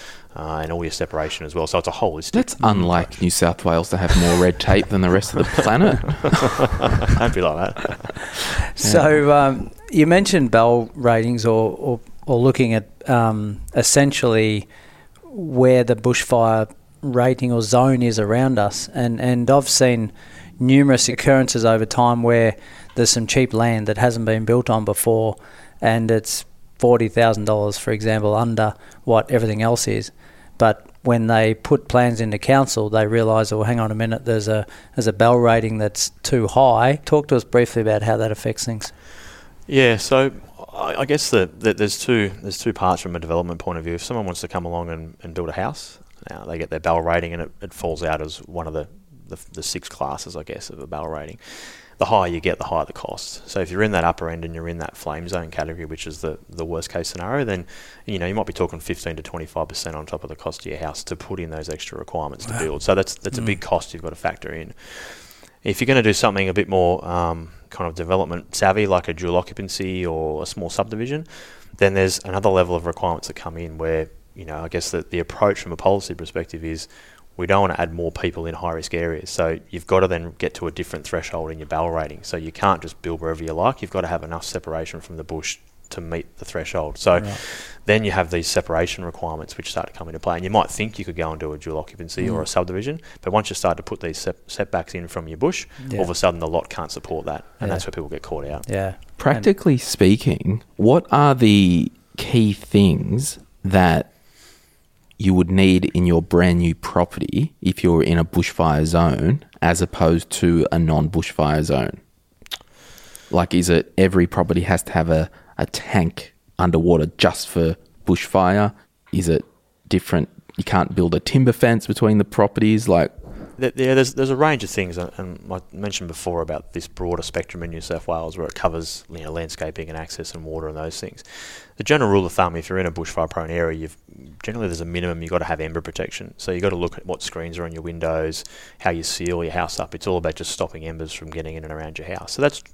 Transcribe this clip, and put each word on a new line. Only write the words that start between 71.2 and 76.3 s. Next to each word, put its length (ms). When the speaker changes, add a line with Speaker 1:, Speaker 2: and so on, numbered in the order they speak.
Speaker 1:
then 160
there's 280
another 260
level 280
of 80
requirements 420
that 80
come 220
in 200
where, 320
you 100
know, 180
I 60
guess 220
that 200
the 80
approach 400
from 140
a 40
policy 360
perspective 500